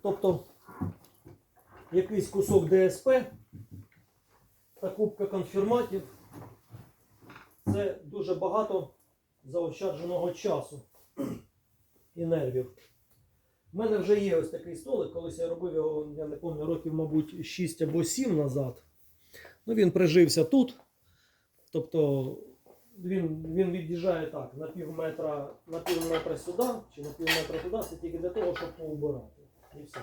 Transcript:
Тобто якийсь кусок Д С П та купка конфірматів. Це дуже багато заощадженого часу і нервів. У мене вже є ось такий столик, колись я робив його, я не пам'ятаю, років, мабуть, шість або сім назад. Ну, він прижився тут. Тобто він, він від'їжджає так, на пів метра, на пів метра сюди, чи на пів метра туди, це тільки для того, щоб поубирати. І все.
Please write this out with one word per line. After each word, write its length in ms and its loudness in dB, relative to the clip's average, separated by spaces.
Тобто 380 2
якийсь 360 2
кусок 420 4
Д 160 6
С 120 0
П 280 2
та 80 -4
купка 360 0
конфірматів. 760 0
Це 300 0
дуже 320 -4
багато 540 -2
заощадженого 880 -2
часу 500 -4
і 100 -4
нервів. 460 0
У 40 -8
мене 200 2
вже 220 4
є 180 2
ось 120 0
такий 260 -10
столик, 380 -2
колись 260 -8
я 80 0
робив 260 -4
його, 440 -2
я 100 -6
не 80 -8
пам'ятаю, 320 -6
років, 260 -4
мабуть, 520 -2
шість 360 -4
або 220 2
сім 340 0
назад. 460 0
Ну, 80 0
він 180 8
прижився 520 8
тут. 340 4
Тобто 680 0
він, 540 -2
він 180 2
від'їжджає 560 -2
так, 300 -10
на 100 -8
пів 240 -10
метра, 640 -4
на 120 -8
пів 320 -2
метра 260 -2
сюди, 260 -2
чи 60 -14
на 80 -8
пів 180 -6
метра 360 0
туди, 260 -4
це 60 -12
тільки 220 -8
для 120 -4
того, 260 -2
щоб 220 -8
поубирати. 640 -6
І 40 -16
все. 200 -16